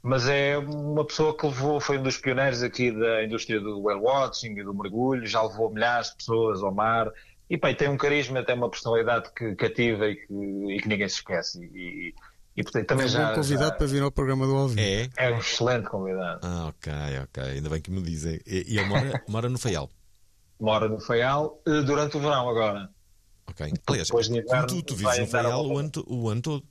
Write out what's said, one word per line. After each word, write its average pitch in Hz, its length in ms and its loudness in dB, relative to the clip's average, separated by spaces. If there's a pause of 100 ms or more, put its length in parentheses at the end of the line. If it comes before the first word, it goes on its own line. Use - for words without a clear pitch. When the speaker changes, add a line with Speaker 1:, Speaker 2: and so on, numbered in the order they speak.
Speaker 1:
Mas 127 260 2
é 139 300 4
uma 147 460 -2
pessoa 156 320 2
que - 100 -4
levou, 143 340 2
foi 143 180 0
um 131 40 -2
dos 131 140 0
pioneiros 127 460 0
aqui 123 300 0
da 110 320 2
indústria 110 360 -2
do 101 220 -6
whale 101 180 2
watching 123 580 0
e 101 60 -8
do 98 100 -8
mergulho, 113 520 0
já 110 160 2
levou 107 300 0
milhares 117 380 2
de - 60 -20
pessoas 113 460 2
ao 98 120 0
mar. 110 340 2 (420)
E, 175 60 0
pá, 147 140 2
e 127 60 0
tem 143 120 2
um 139 80 0
carisma, 135 480 0
tem 123 120 2
uma 120 140 0
personalidade 117 600 0
que 110 220 -4
cativa 113 540 2
e 101 80 -2
que, - 180 -12 (400)
e 104 60 -2
que - 80 -2
ninguém 104 200 0
se - 80 -4
esquece. 87 440 -4
E, 87 160 -16
e, 87 380 -10 (420)
e, 117 60 -2
portanto, - 240 -2
também 135 180 2
Speaker 2:
É 127 40 2
um 127 40 2
Speaker 1:
já, 120 180 2
Speaker 2:
bom 110 60 -2
convidado 139 340 2
Speaker 1:
já - 20 -6
Speaker 2:
para 156 140 0
vir 139 160 2
ao 143 100 2
programa 135 340 0
do 135 100 4
Ao 135 120 4
Vivo. 110 120 2
Speaker 3:
É? 107 360 2
Speaker 1:
É 127 160 2
um 117 60 0
excelente 117 500 0
convidado. 92 540 -4
Speaker 3:
Ah, 87 260 -4
ok, 76 240 -8 (320)
ok. 67 180 -8
Ainda 69 260 -4
bem 78 120 -2
que 80 100 -10
me 95 120 -2
dizem. 80 440 -4
E, 95 280 -2
e 104 40 2
ele 98 100 0
mora, 131 340 0
<laughs> - 60 -16
mora 113 200 -2
no 127 100 -2
Faial? 82 320 -2 (680)
Speaker 1:
Mora 107 280 4
no 107 120 -2
Faial, 135 680 2
eh, 151 160 4
durante 147 340 2
o 147 40 0
verão 139 280 2
agora. 104 400 0 (600)
Speaker 3:
Ok. 76 240 -6 (160)
Aliás, 117 200 0
Speaker 1:
Depois 117 200 2
de 117 100 0
inverno, 127 300 2
Speaker 3:
tu, 180 140 -4
tu - 140 -6
vives 123 200 2
Speaker 1:
vai 123 80 2
Speaker 3:
no - 80 -6
Speaker 1:
dar 123 80 2
a - 20 0
Speaker 3:
Faial 123 220 0
Speaker 1:
volta. 135 100 -2
Speaker 3:
o 139 40 0
ano 151 120 -4
to-, - 180 -8
o 120 200 -2
ano 110 140 0
todo? 147 280 -4